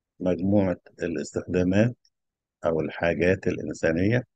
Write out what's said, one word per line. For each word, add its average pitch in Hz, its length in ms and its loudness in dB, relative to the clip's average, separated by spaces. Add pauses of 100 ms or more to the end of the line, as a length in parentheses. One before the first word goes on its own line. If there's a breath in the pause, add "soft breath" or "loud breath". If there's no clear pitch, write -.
(200)
مجموعة 92 580 0 (260)
الاستخدامات 90 920 0 (720)
أو 80 160 0
الحاجات 85 680 0
الإنسانية 87 760 0 (120)